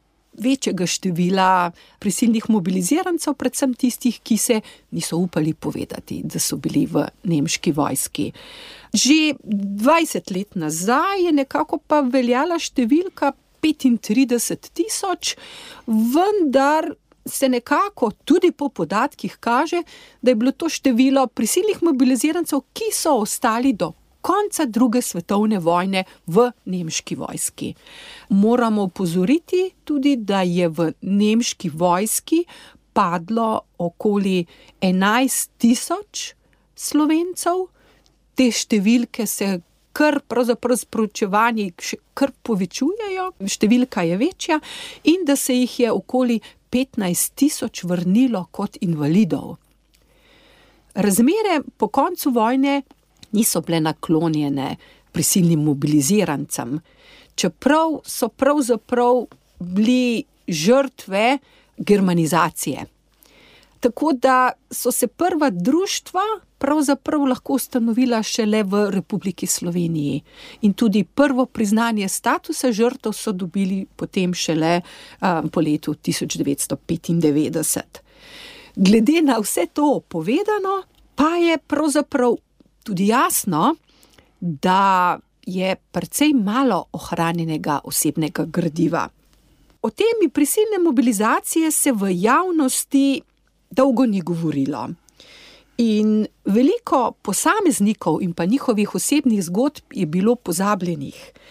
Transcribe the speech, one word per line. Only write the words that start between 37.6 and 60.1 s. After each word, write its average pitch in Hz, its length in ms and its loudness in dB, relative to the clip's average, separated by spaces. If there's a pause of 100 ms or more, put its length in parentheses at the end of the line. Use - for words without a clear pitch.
Te 254 160 4
številke 226 760 0
se 196 320 -4 (340)
kar 302 300 2
pravzaprav 233 560 0
s - 80 -12
proučevanji 214 880 -2
še - 220 -10 (180)
kar 277 160 0 (120)
povečujejo, 370 920 -2 (100)
številka 214 640 0
je 175 100 0
večja, 311 420 -2 (440)
in 339 240 2
da 277 80 4
se 254 220 -2
jih 247 260 -2
je 220 80 0
okoli 240 480 0 (320)
petnajst 202 640 -2
tisoč - 480 -2
vrnilo 180 600 2 (100)
kot - 260 -8
invalidov. 170 760 0 (1400)
Razmere 269 640 2 (180)
po 214 140 0
koncu 311 440 0
vojne 269 460 2 (500)
niso 208 300 0
bile 165 180 -2
naklonjene 156 960 -2 (360)
prisilnim 165 520 2
mobilizirancem, 147 1160 0 (560)
čeprav 311 680 0
so - 240 -6
pravzaprav 247 960 0 (340)
bili 220 640 0 (240)